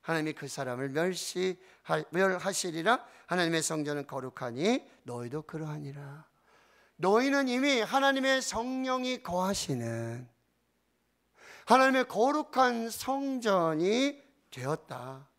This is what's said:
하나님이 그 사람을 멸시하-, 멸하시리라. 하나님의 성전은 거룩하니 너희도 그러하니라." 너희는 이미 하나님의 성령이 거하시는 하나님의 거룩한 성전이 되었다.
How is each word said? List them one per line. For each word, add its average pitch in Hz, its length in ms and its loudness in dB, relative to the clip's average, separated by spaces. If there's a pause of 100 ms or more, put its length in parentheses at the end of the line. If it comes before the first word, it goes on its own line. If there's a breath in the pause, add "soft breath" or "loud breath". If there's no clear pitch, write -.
하나님이 156 320 -2
그 147 120 -12
사람을 131 440 -6
멸시하-, 175 1200 -4
멸하시리라. 185 920 0 (220 loud breath)
하나님의 165 360 0
성전은 147 440 -2
거룩하니 131 800 -2 (200 loud breath)
너희도 120 380 -8
그러하니라." 147 840 -10 (720 soft breath)
너희는 254 520 4
이미 254 320 2
하나님의 262 640 2
성령이 254 800 -4
거하시는 123 1040 -4 (1400 loud breath)
하나님의 262 420 6
거룩한 247 840 2
성전이 233 1400 0 (220)
되었다. 131 760 -8 (100)